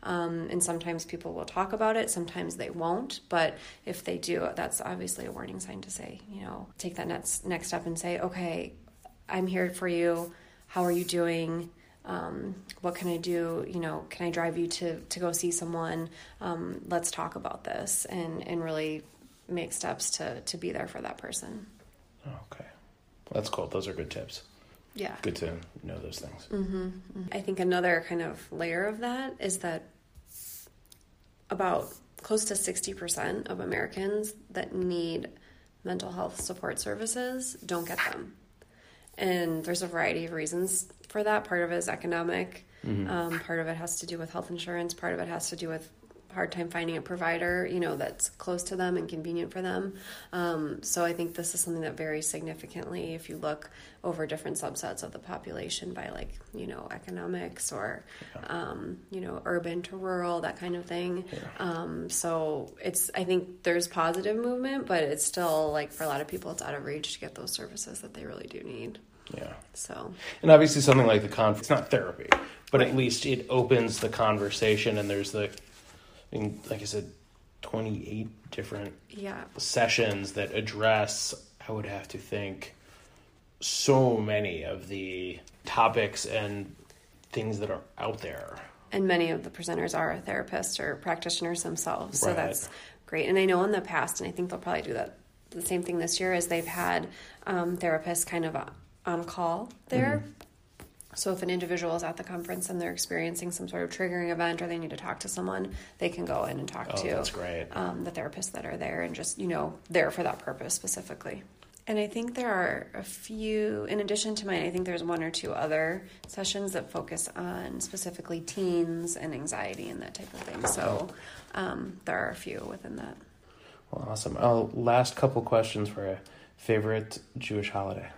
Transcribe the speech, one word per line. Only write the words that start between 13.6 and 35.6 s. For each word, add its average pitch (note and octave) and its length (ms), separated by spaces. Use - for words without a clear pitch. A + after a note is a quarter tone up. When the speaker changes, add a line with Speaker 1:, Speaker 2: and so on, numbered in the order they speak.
Speaker 1:
You F3+ 120
know, D#3 320
can F3 160
I - 20
drive E3 300
you E3+ 80
to, E3+ 320
to - 200
go F3 120
see F3 180
someone? E3 580
Um, F3 480
let's F3 220
talk E3+ 260
about - 280
this," - 420
and, E3 420
and E3+ 160
really D#3 380
make E3+ 240
steps - 440
to, - 240
to - 160
be E3+ 140
there - 160
for - 140
that - 160
person. - 480
Speaker 2:
Okay. - 380
That's - 140
cool. E2 200
Those - 200
are F#2+ 60
good E2 180
tips. - 300
Speaker 1:
Yeah. G3+ 280
Speaker 2:
Good - 160
to E2 160
know E2+ 160
those - 200
things. - 320
Speaker 1:
Mm-hmm. F#3+ 360
Mm-hmm. F#3 340
I G3+ 80
think F#3+ 220
another F3+ 480
kind E3+ 120
of D#3+ 300
layer E3+ 360
of G#3+ 120
that B3 400
is F#3 200
that E3 240
about F#3 440
close G#3+ 240
to G#3 100
sixty F#3+ 380
percent F3+ 540
of F3+ 120
Americans G#3 760
that F#3 240
need F3 540